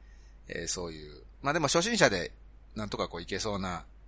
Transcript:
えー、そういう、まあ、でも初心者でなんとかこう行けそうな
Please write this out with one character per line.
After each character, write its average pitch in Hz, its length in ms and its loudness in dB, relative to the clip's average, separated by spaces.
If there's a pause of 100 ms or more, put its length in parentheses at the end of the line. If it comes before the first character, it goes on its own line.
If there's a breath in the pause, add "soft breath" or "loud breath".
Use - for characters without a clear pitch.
(460 soft breath)
え - 180 -6
ー、 - 40 -6
そ 87 220 -4
う - 20 -8
い 76 180 -12
う、 73 120 -16 (200)
ま 135 80 0
あ、 - 40 4
で 175 40 4
も 151 80 4
初 170 160 6
心 226 140 2
者 156 140 8
で 85 220 0 (440)
な 107 80 -4
ん 101 60 -6
と - 80 -4
か 92 100 0
こ - 80 -8
う 85 40 -4
行 85 80 -10
け 98 100 -2
そ 104 180 -2
う - 20 -2
な 90 260 -4 (240)